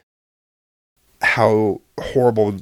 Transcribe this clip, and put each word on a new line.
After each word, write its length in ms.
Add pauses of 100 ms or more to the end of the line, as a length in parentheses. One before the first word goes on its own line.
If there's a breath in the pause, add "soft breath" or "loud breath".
(1200)
how 580 (200)
horrible 600